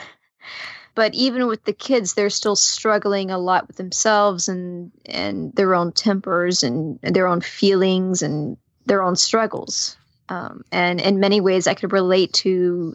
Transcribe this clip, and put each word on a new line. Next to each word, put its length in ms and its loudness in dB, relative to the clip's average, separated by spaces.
<laughs> 680 -18
but 200 2
even 320 0
with 180 -4
the 80 0
kids, 420 -2
they're 160 0
still 260 0
struggling 760 0
a 80 -4
lot 280 0
with 100 -20
themselves 720 0
and, 440 -8
and 500 -6
their 200 4
own 180 0
tempers 720 0
and 400 -4
their 240 2
own 140 2
feelings 840 2
and 340 -4
their 160 2
own 140 0
struggles. 800 -2
Um, 440 -12
and 280 0
in 200 2
many 200 4
ways, 260 2
I 80 2
could 180 -4
relate 420 2
to 600 0